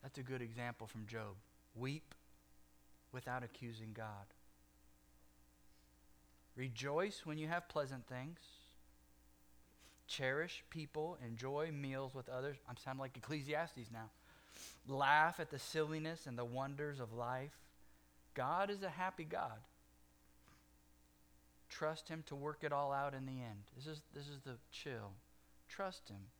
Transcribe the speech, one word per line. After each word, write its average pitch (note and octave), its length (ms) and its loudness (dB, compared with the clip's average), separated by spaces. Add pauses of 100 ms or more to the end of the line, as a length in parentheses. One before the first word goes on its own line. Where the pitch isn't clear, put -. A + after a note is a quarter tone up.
That's C3+ 140 -8
a C3+ 60 -2
good B2+ 180 0
example A#2+ 440 -2
from G#2+ 220 -4
Job. G#2+ 280 -2 (400)
Weep C3 380 -2 (1000)
without B2+ 320 -2
accusing A2+ 500 -6
God. A2+ 120 -4 (2500)
Rejoice C3+ 720 2
when D#3 140 0
you D#3 80 0
have E3+ 200 2
pleasant C3+ 400 0
things. C3+ 300 -4 (1700)
Cherish C#3+ 640 2
people. D#3 560 -2
Enjoy C3+ 460 0
meals C3+ 420 0
with C3 160 -6
others. C3+ 280 0 (120)
I'm B2 80 -6
sounding C3+ 240 -2
like C3 160 -4
Ecclesiastes C#3+ 720 0
now. A2+ 200 -6 (760)
Laugh C#3+ 520 10
at D#3+ 100 0
the C#3+ 100 -2
silliness D#3 680 2
and A#2+ 100 -2
the B2 80 2
wonders C#3 540 0
of A2+ 140 -2
life. B2+ 440 0 (800)
God E3 340 4
is G3 140 0
a F#3+ 60 0
happy F#3 360 0
God. C3 340 0 (2000)
Trust D#3+ 420 0
him D#3+ 180 -4
to D3 80 -6
work D3 280 -2
it D3 80 2
all C#3+ 200 6
out C#3 220 4
in C3+ 120 -2
the C3 60 -2
end. A2+ 320 -4 (120)
This C3+ 120 -8
is, D3+ 140 -6 (120)
this C#3+ 140 -8
is C#3+ 180 -8
the C3 100 -4 (160)
chill. G#2+ 420 -4 (540)
Trust - 420 -4
him. G2+ 120 -8 (180)